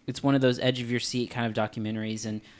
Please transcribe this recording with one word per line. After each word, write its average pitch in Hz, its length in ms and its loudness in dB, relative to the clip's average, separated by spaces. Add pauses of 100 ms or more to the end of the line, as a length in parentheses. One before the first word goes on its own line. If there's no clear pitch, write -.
it's 131 160 -6
one 139 120 4
of 135 80 6
those 123 180 6
edge 127 220 2
of 117 80 -4
your 120 100 0
seat 123 300 -2
kind 120 160 -2
of 110 80 -2
documentaries. 110 720 -4
And 107 160 -6 (180)